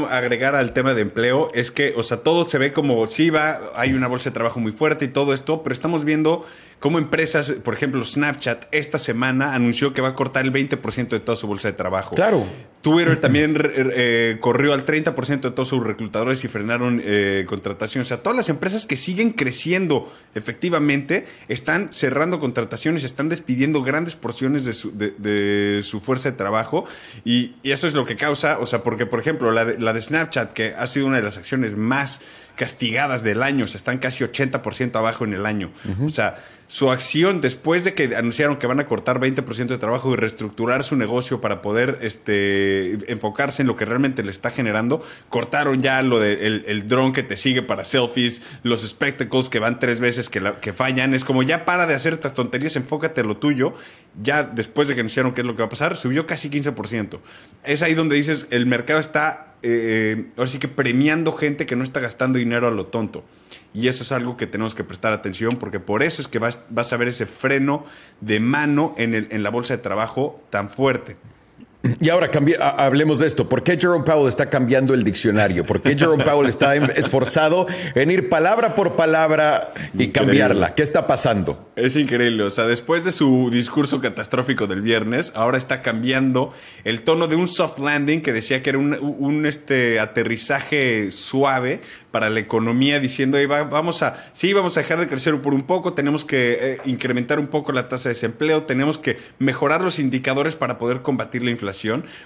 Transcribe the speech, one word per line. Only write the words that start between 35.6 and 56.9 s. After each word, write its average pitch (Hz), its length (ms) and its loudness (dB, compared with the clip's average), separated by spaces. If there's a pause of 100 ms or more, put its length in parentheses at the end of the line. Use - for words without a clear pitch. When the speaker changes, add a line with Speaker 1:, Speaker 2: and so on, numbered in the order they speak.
Speaker 2:
Ujú. 98 180 -2
Speaker 1:
O - 20 -2
sea, 110 280 -2 (300)
su 135 240 2
acción, 160 500 2
después 160 420 0
de 185 120 0
que 123 200 0
anunciaron 120 420 0
que 123 100 -4
van 131 120 0
a 143 60 -2
cortar 127 320 -2
veinte 135 240 0
por 117 140 -8
ciento 120 180 -4
de 123 60 -4
trabajo 127 340 0
y 117 40 2
reestructurar 113 680 -2
su 147 120 -2
negocio 123 460 0
para 101 220 -2
poder, 117 380 0
este, 98 1120 0
enfocarse 127 520 -2
en 131 40 4
lo 113 80 0
que 107 100 -2
realmente 131 380 0
le 101 60 -6
está 98 220 -6
generando, 120 520 0 (260)
cortaron 135 520 0
ya 131 220 2
lo 123 160 4
de 104 260 2
el, 107 220 0
el 104 200 -4
dron 131 240 4
que 131 120 0
te - 140 -6
sigue 127 260 0
para 98 220 -4
selfies, 120 580 0 (180)
los 113 260 0
spectacles 131 600 -2
que - 80 -4
van 117 220 0
tres 120 200 2
veces 120 300 0
que 101 120 -4
la, 101 180 -2
que 104 140 -6
fallan. 131 420 0
Es 127 80 -2
como, 131 180 2
"Ya 165 240 0
para 175 220 2
de 151 80 2
hacer 156 180 0
estas 156 220 -6
tonterías, 156 400 -2
enfócate 151 460 -2
a - 20 0
lo 104 140 -2
tuyo". 143 360 0 (480)
Ya 143 220 0
después 123 460 -2
de 139 40 -2
que 123 60 0
anunciaron 127 340 0
qué 127 80 -2
es 123 60 -2
lo 117 80 -4
que 117 80 -4
va 110 40 0
a - 20 -10
pasar, 165 280 -2
subió 147 300 -2
casi 156 220 -6
quince 143 220 -2
por 107 160 -8
ciento. 107 320 -6 (440)